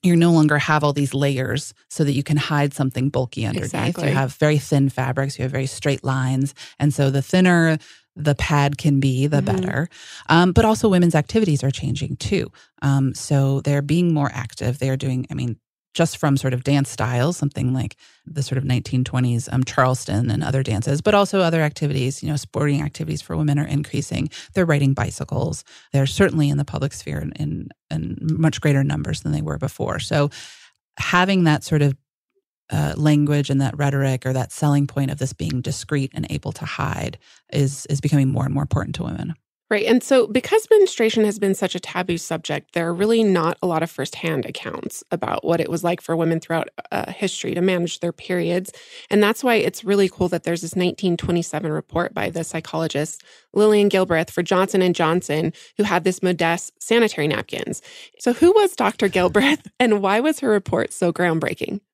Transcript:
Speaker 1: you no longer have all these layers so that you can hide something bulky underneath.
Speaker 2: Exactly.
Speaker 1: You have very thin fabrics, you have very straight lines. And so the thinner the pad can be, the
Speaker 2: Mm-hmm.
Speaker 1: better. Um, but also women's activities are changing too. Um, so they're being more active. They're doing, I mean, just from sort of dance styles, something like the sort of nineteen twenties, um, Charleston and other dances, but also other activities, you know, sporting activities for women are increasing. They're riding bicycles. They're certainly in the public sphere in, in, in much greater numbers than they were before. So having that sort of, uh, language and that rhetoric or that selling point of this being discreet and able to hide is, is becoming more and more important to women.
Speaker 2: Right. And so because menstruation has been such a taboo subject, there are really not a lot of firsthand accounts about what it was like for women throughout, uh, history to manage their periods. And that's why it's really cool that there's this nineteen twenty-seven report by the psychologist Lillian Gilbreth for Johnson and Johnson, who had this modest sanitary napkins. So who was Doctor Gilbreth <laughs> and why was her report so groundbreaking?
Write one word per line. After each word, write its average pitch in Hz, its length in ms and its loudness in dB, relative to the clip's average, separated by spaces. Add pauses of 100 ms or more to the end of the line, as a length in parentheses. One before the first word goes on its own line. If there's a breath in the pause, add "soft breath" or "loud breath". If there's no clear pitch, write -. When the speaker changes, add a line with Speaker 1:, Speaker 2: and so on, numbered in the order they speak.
Speaker 1:
you 175 120 4
no 170 160 6
longer 151 280 6
have 151 260 2
all 147 80 2
these 139 220 -2
layers 139 600 -2 (140)
so - 160 -2
that 143 80 0
you 139 100 0
can 151 140 0
hide 143 360 0
something 131 360 -2
bulky 123 380 -4
underneath. - 180 -4 (100)
Speaker 2:
Exactly. - 340 -2
Speaker 1:
You 143 60 0
have 135 200 0
very 151 240 2
thin 139 320 2
fabrics, 131 480 -4
you - 40 -4
have 131 80 -4
very 135 160 -4
straight - 380 -4
lines. 131 500 0 (240 loud breath)
And 143 160 2
so 139 160 2
the 135 120 0
thinner 170 560 4 (400 loud breath)
the 147 160 2
pad 143 440 0
can 139 200 4
be, 135 280 2
the 156 160 2
Speaker 2:
Mm-hmm. - 140 0
Speaker 1:
better. 185 320 -2 (420 loud breath)
Um, 175 220 6
but 220 120 6
also 220 240 2
women's 175 260 4
activities 160 480 2
are 139 80 0
changing 139 460 -4
too. - 340 -4 (300 soft breath)
Um, 135 340 0
so 139 460 0
they're 143 220 0
being 165 320 2
more 143 180 0
active. 127 460 -6
They're 135 180 -2
doing, 131 340 -4
I 147 40 -8
mean, 123 220 -4 (360)
just - 240 0
from 139 220 2
sort 131 160 -2
of 127 100 -6
dance - 260 2
styles, 123 460 0
something 131 380 -2
like 113 220 -4 (300 soft breath)
the 156 160 -6
sort 127 160 -4
of 135 60 -4
nineteen 127 400 -2
twenties, 123 480 -2
um, 127 120 0
Charleston 123 680 0
and 156 120 0
other 135 200 -2
dances, 117 400 -2
but 214 120 2
also 202 260 2
other 165 220 2
activities, 143 600 -4
you 151 80 -6
know, 147 60 -2
sporting 143 460 -2
activities 156 400 -6
for 160 140 -8
women 147 220 0
are 143 80 -2
increasing. - 640 -4 (240 loud breath)
They're 185 120 2
riding 143 280 2
bicycles. - 680 -4 (300 loud breath)
They're 139 140 2
certainly 156 420 2
in 143 100 0
the 143 80 -2
public 139 280 -4
sphere - 240 -10
in, 76 140 -8
in, - 360 -6 (220)
in 80 320 -6
much 151 400 0
greater 139 220 2
numbers 147 380 -2
than - 100 -4
they 76 100 -2
were 76 160 -4
before. - 400 -6
So 143 320 0 (680 loud breath)
having 185 460 2
that 151 200 2
sort 151 180 2
of, 139 120 2 (760)
uh, 147 280 -2
language 147 520 2
and 135 120 2
that 139 180 -2
rhetoric 135 480 -2
or 131 60 -2
that 131 180 -2
selling 143 380 2
point 139 220 -2
of 143 80 -6
this 131 140 -4
being 131 280 -4
discreet 139 540 -4
and - 160 -6
able 151 200 -6
to - 140 -10
hide - 520 -6 (360 soft breath)
is, 139 340 -2
is 143 140 -2
becoming 143 280 2
more 135 160 -2
and - 80 -4
more 143 120 -2
important - 320 -4
to - 80 -6
women. - 300 -8 (360)
Speaker 2:
Right. 208 160 0
And 233 160 4
so 254 240 4
because 311 440 0
menstruation 233 540 4
has 208 140 0
been 196 160 2
such 190 220 -2
a 180 40 -4
taboo 180 380 -4
subject, 160 540 -6
there 170 160 -2
are 170 60 -2
really 220 280 2
not 175 400 2
a 202 60 0
lot 165 160 0
of 170 60 -6
firsthand 156 560 -4
accounts - 640 -10
about 170 320 -2
what 170 160 2
it - 100 -2
was 165 140 -4
like 175 160 -2
for 165 160 -4
women 165 240 0
throughout, - 280 -4 (220)
uh, - 220 -4
history - 420 -4
to 175 60 -2
manage 180 400 0
their 175 120 -4
periods. 175 600 -4 (380 loud breath)
And 208 120 6
that's 214 220 2
why 240 120 4
it's - 280 -2
really 196 240 2
cool 214 220 -2
that 175 120 -4
there's 170 200 -4
this 170 140 -10
nineteen 180 400 0
twenty-seven 170 540 -2
report 156 440 -4
by 135 160 -2
the 165 140 -6
psychologist 160 800 -6 (320 soft breath)
Lillian 208 360 6
Gilbreth 180 400 2
for - 140 -4
Johnson 190 380 2
and 180 120 2
Johnson, 165 580 0 (240 loud breath)
who 208 80 0
had 185 180 0
this 185 180 -2
modest 170 600 0
sanitary 220 480 0
napkins. - 520 -6 (400 loud breath)
So 240 120 0
who 330 200 6
was 415 220 4
Doctor 202 340 0
Gilbreth 208 640 2
<laughs> - 80 -20
and 220 220 4
why 196 160 2
was 302 220 0
her 269 80 -2
report - 440 0
so 170 200 0
groundbreaking? 170 680 -2 (140)